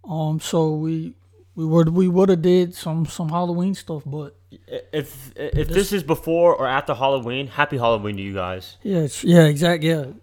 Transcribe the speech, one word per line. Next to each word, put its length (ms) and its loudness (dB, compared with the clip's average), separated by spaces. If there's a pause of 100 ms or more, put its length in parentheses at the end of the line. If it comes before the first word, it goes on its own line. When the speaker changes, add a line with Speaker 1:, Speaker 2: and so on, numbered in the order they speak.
Speaker 1:
Um, 300 -4
so 360 0
we, 380 -6 (420)
we 100 -6
would, 240 4
we 180 2
woulda 300 4
did 360 2
some, 320 -4
some 220 -8
Halloween 480 -2
stuff, 300 -10
but 280 -12 (200)
Speaker 2:
I-, 260 -14 (140)
if, 420 -8
if 320 -2
Speaker 1:
this 0 -
Speaker 2:
this 240 0
is 120 -2
before 520 2
or 100 -2
after 280 -2
Halloween, 540 -2
happy 300 -2
Halloween 380 0
to 60 -8
you 120 -8
guys. 480 -8
Speaker 1:
Yeah, 180 -2
it's, 260 -4
yeah, 180 8
exact-, 400 0
yeah. 220 -2 (160)